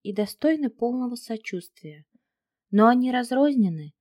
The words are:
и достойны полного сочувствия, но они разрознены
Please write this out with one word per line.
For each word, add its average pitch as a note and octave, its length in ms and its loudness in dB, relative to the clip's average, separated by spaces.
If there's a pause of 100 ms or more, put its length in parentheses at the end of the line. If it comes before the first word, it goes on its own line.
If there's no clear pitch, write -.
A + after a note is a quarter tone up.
и G3+ 120 -8
достойны C#4 560 -2
полного B3 460 -4
сочувствия, F3 920 -12 (640)
но G#3 180 6
они B3+ 240 2
разрознены A#3+ 880 0